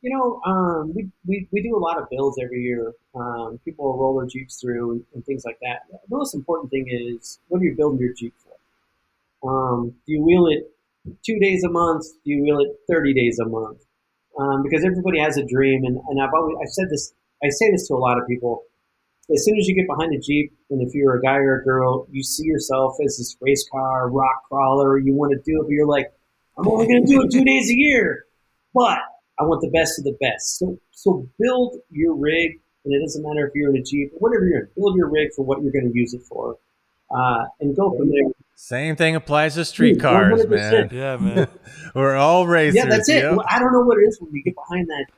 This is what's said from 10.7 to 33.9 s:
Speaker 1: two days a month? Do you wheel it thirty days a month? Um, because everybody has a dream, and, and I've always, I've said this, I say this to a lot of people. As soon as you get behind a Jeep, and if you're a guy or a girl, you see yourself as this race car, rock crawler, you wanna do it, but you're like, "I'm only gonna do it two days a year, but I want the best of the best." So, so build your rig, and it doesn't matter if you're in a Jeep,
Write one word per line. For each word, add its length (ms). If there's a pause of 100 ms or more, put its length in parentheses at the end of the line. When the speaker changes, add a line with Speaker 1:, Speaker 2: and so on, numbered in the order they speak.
Speaker 1:
two 140
days 260
a 60
month? 360 (200)
Do 60
you 120
wheel 180
it 180 (100)
thirty 240
days 240
a 100
month? 300 (600)
Um, 240
because 200
everybody 360
has 180
a 80
dream, 400
and, 120 (120)
and 100
I've 140
always, 260
I've 140
said 160
this, 240 (300)
I 60
say 200
this 200
to 40
a 80
lot 180
of 80
people. 360 (680)
As 140
soon 140
as 80
you 80
get 100
behind 300
a 40
Jeep, 380 (140)
and 100
if 140
you're 220
a 40
guy 160
or 240
a 20
girl, 480
you 120
see 220
yourself 500 (100)
as 140
this 220
race 300
car, 380
rock 400
crawler, 480
you 160
wanna 220 (100)
do 160
it, 40
but 40
you're 180
like, 240 (460)
"I'm 100
only 200
gonna 180
do 180
it 80
two 140
days 240
a 60
year, 500 (480)
but 260 (400)
I 40
want 180
the 80
best 300
of 60
the 140
best." 400
So, 180 (140)
so 360 (120)
build 380 (140)
your 240
rig, 440 (240)
and 100
it 60
doesn't 240
matter 240
if 80
you're 140
in 80
a 60
Jeep, 340